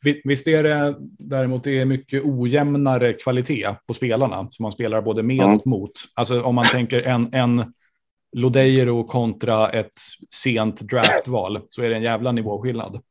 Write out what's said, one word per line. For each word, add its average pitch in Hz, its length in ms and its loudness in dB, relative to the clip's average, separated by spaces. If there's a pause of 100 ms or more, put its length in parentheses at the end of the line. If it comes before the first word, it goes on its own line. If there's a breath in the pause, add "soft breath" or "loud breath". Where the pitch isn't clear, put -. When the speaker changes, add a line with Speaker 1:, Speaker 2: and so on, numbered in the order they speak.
Speaker 1:
Vi-, 147 200 2
visst 139 240 0
är 156 140 4
det 147 320 2 (240)
däremot, 131 460 -2
det 139 140 0
är 131 60 2
mycket 135 400 -2
ojämnare 135 880 2
kvalitet 127 560 -2 (180)
på 120 80 -6
spelarna 113 560 0
som - 120 -12
man 107 100 -6
spelar 110 300 -2
både 110 200 -2
med 127 140 0
Speaker 2:
Ja. 101 180 6
Speaker 1:
och 107 120 0
mot. 101 260 -2 (220)
Alltså 120 280 0
om 123 120 0
man 123 100 2
tänker 123 380 0
en, 120 320 0
en 120 400 0 (640)
Lodeiro 127 680 4
kontra 113 640 0
ett 110 240 -4 (420)
sent 110 460 -2
draftval, 107 880 -2
så - 140 -10
är 117 60 0
det 113 80 0
en 110 60 -4
jävla 117 300 -2
nivåskillnad. 107 800 -6